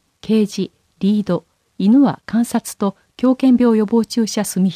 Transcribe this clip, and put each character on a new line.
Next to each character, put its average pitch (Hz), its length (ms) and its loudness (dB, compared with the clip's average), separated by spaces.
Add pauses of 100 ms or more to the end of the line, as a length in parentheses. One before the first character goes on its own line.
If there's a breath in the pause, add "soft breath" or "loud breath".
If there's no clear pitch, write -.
(200)
ケ 220 220 0
ー 208 60 0
ジ、 - 240 -8 (260)
リ 208 240 0
ー - 20 -4
ド、 180 220 -4 (320)
犬 220 240 4
は 208 240 0
観 226 180 -2
察 - 320 -6
と 196 200 -4 (200)
狂 262 200 0
犬 262 200 2
病 233 220 2
予 214 80 0
防 226 180 0
注 226 220 -4
射 208 200 -4
済 - 160 -4
み 185 140 0